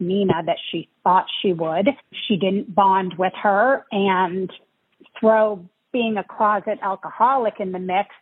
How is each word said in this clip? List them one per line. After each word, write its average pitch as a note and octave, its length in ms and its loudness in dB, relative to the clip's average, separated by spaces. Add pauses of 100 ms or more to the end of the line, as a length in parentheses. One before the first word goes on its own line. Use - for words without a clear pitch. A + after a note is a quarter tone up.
Nina F3+ 440 0
that E3+ 120 -2 (120)
she E3 200 -8 (160)
thought F#3 220 4 (140)
she F#3+ 120 2
would. E3 340 0 (400)
She G#3 80 2
didn't F#3+ 400 -2
bond F#3+ 420 4
with F#3 240 0
her, A3 480 2
and F#3 600 0 (640)
throw G#3+ 460 2 (300)
being A3+ 240 -2
a F#3 80 -4
closet G#3 560 -2
alcoholic G#3+ 800 -2
in F#3 100 -6
the F3+ 80 -6
mix F#3 300 -2 (120)